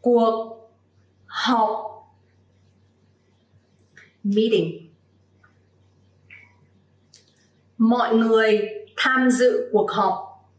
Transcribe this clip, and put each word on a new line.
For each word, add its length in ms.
Cuộc 680
họp. 800
Meeting. 680
Mọi 380
người 540
tham 340
dự 400
cuộc 200
họp. 680